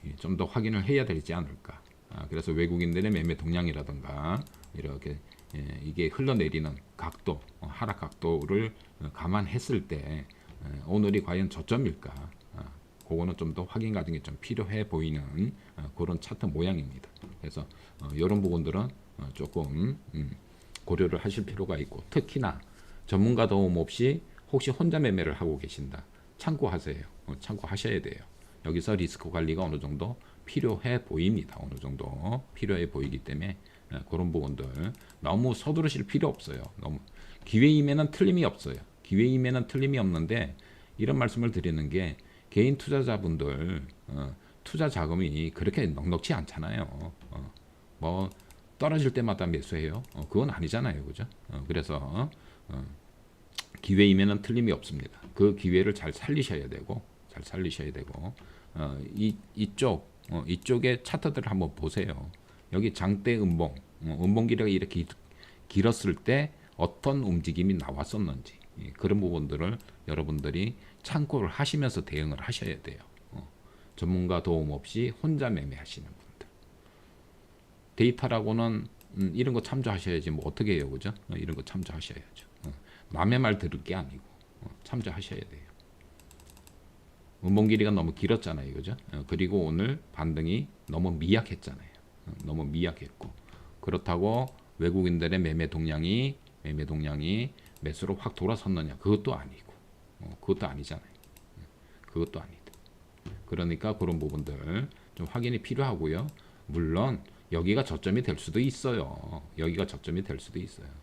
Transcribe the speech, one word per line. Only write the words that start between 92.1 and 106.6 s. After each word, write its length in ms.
어, 60
너무 200
미약했고 680
그렇다고 640
외국인들의 600
매매 300
동향이, 680
매매 220
동향이 680
매수로 360
확 180
돌아섰느냐? 640
그것도 360
아니고, 380
어, 200
그것도 260
아니잖아요. 400
어, 40
그것도 340
아니다. 200
그러니까 500
그런 220
부분들 680
좀 120
확인이 360
필요하고요. 640